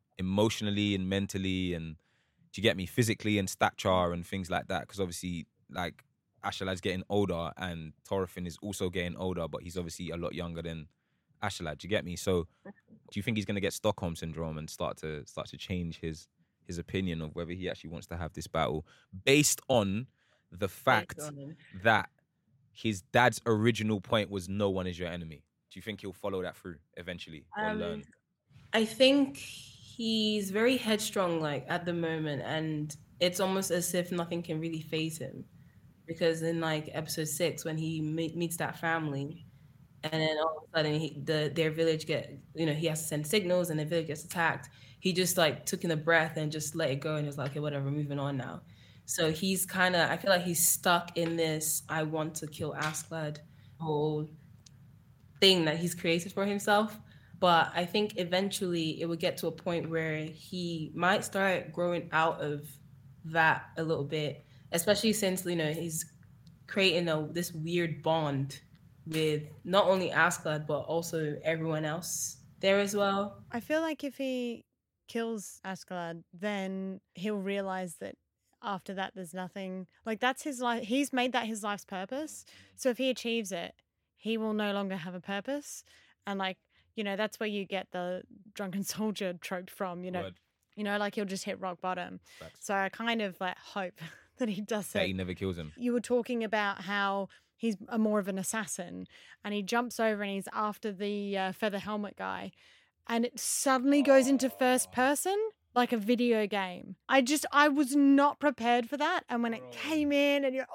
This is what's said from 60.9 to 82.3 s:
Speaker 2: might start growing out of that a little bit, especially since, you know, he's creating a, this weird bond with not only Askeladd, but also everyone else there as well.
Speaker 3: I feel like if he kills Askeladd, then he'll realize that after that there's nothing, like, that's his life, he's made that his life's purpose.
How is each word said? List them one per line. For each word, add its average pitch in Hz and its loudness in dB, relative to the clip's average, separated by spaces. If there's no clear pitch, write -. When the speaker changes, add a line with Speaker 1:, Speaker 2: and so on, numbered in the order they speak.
Speaker 2:
might 175 2
start 190 0
growing 175 0
out 160 4
of 147 -4
that 160 4
a 165 -2
little 156 0
bit, 151 -4
especially 208 4
since, 185 0
you 175 0
know, 156 2
he's 160 -4
creating 180 4
a, 156 0
this 170 -4
weird 165 -2
bond 143 0
with 156 0
not 190 4
only 185 4
Askeladd, 156 2
but 147 -2
also 160 -2
everyone 160 0
else - -4
there 196 6
as 202 0
well. 202 0
Speaker 3:
I 233 -4
feel 311 0
like 311 -4
if 277 -8
he 254 -4
kills 226 -6
Askeladd, 175 -8
then 190 -4
he'll 208 -4
realize 190 -4
that - -12
after 202 -6
that 190 -6
there's 180 -10
nothing, 185 -8
like, 220 -4
that's 254 0
his 269 -6
life, 240 0
he's 262 0
made 254 2
that 240 0
his 220 -6
life's 202 -4
purpose. 254 -8